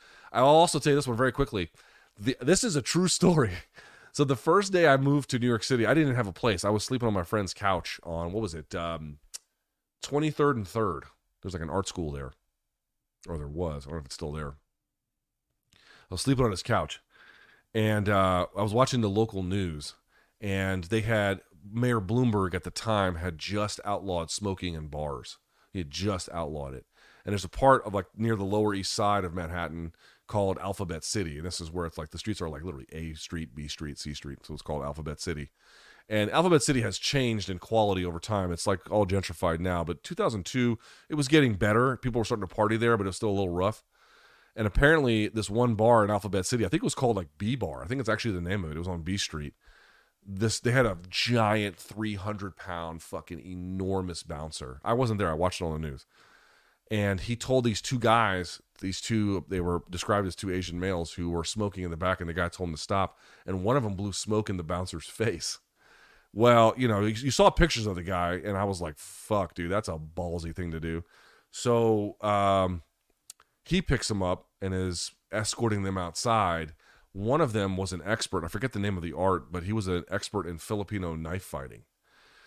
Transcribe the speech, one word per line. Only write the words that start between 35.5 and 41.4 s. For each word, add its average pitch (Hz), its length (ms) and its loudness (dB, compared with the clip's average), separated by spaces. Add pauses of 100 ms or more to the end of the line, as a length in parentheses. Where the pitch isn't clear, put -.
And 107 240 0
Alphabet 160 320 4
City 131 200 2
has 104 160 -4
changed 117 500 0
in 92 100 -6
quality 101 460 2
over 85 140 -4
time. 95 340 -2
It's, 80 140 -4
like, 98 240 -2
all 104 160 4
gentrified 90 540 0
now. 87 240 0
But 80 180 -4
two - 120 -10
thousand 131 300 0
two, 120 340 2 (300)
it 156 60 -6
was 143 140 0
getting 139 260 8